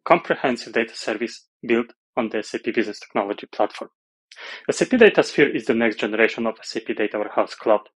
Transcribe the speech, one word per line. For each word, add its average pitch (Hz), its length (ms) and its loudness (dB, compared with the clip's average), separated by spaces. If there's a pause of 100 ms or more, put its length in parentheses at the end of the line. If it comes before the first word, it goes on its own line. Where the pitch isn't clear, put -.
comprehensive 127 680 0
data 117 240 -2
service 113 500 -8 (180)
built 117 280 0 (240)
on 113 120 -2
the 110 100 -4
S - 160 -8
A 113 40 -6
P 113 140 -4
Business 104 260 -2
Technology - 480 -4
Platform. - 440 -4 (800)
S - 140 0
A - 40 2
P 254 100 2
DataSphere 165 580 6
is - 120 -4
the 123 80 2
next 113 260 2
generation 110 460 0
of 110 140 -4
S - 160 -16
A 107 40 -4
P - 120 -8
Data 110 260 -2
Warehouse 104 360 -2
Cloud, - 340 0 (120)